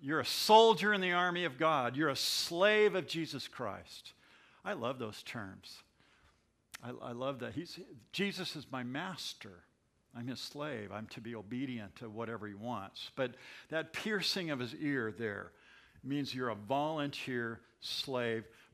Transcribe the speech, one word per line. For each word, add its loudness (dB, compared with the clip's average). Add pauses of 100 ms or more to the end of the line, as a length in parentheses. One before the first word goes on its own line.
you're 0
a 2
soldier 8
in 4
the 2
army 4
of -2
God. 4
You're 2
a 2
slave 4
of -2
Jesus -4
Christ. -8 (540)
I -2
love -2
those -8
terms. -12 (1000)
I, -10 (100)
I -8
love -4
that. -6
He's, -8 (320)
"Jesus -2
is -10
my -4
master." -8 (520)
I'm -8
his -6
slave. -6
I'm -6
to -14
be -8
obedient -6
to -12
whatever -6
he -8
wants. -8
But 0 (340)
that -2
piercing 0
of 0
his -4
ear 0
there -4 (520)
means -2
you're 0
a 0
volunteer -2 (220)
slave. -2 (280)